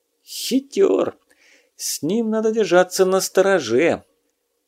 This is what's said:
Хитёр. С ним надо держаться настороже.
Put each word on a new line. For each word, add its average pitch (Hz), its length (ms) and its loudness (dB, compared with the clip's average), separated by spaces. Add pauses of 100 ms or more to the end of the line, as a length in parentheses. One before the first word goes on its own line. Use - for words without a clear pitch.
(240)
Хитёр. - 920 -2 (600)
С - 260 -10
ним 214 280 -2
надо 220 200 -2
держаться 185 540 2
настороже. 180 1000 0 (640)